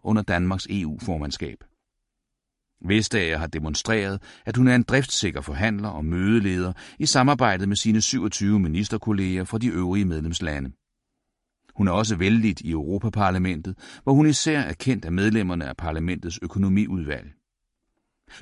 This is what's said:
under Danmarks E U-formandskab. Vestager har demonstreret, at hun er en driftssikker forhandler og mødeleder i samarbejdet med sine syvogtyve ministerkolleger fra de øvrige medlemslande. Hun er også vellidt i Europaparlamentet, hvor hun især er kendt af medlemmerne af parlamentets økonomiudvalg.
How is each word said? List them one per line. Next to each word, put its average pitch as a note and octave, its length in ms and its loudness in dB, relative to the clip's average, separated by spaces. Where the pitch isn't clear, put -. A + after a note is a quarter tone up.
under G#2+ 200 2
Danmarks F2+ 480 0
E G2 160 -2
U-formandskab. D2+ 800 -6
Vestager F#2+ 520 2
har E2 80 -2
demonstreret, G2 760 -4
at A2+ 120 -4
hun B2+ 120 6
er B2 60 6
en B2 80 6
driftssikker G#2+ 580 0
forhandler G2+ 480 -2
og D2+ 160 -6
mødeleder F#2 680 2
i D3+ 80 -2
samarbejdet B2 640 2
med G2+ 80 0
sine A2 240 2
syvogtyve G#2 600 2
ministerkolleger F#2+ 840 0
fra A2+ 140 -6
de A#2+ 100 0
øvrige F#2 360 0
medlemslande. D#2 680 -4
Hun G2+ 120 2
er F2 40 2
også G#2+ 240 0
vellidt G2+ 440 2
i E2 100 -8
Europaparlamentet, F#2 1300 -2
hvor C3+ 100 2
hun D3+ 140 6
især D3+ 340 2
er D#2 120 -4
kendt A#2+ 320 -2
af E2+ 80 -4
medlemmerne F#2 560 0
af B1 80 -10
parlamentets E2 640 -4
økonomiudvalg. F2+ 920 -2